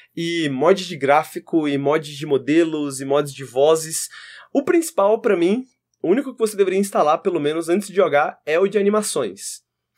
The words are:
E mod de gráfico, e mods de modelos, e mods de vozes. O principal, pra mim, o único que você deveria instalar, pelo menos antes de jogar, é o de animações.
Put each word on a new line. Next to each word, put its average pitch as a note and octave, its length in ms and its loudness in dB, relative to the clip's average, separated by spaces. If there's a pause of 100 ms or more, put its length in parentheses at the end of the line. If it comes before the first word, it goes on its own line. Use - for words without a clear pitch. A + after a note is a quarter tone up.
(180)
E E3 300 -2
mod E3+ 400 0
de F3+ 80 -10
gráfico, D3 720 0
e C#3 100 -2
mods D3 380 -2
de C#3+ 100 -12
modelos, D3 760 -2
e C3+ 40 -8
mods C#3+ 280 0
de C3+ 100 -16
vozes. D#3 640 0 (460)
O C#4 100 2
principal, A3+ 560 2
pra G#3+ 160 0
mim, G3 300 0 (360)
o D#3 60 -4
único C4 240 0
que B3 80 -10
você G#3+ 160 -2
deveria F#3+ 240 2
instalar, F3 420 0
pelo F3+ 160 -2
menos D#3 300 -2
antes G3 220 0
de F3 60 -14
jogar, D#3+ 500 0
é D#3 120 0
o G3 80 2
de G3+ 120 0
animações. G3 880 -2 (320)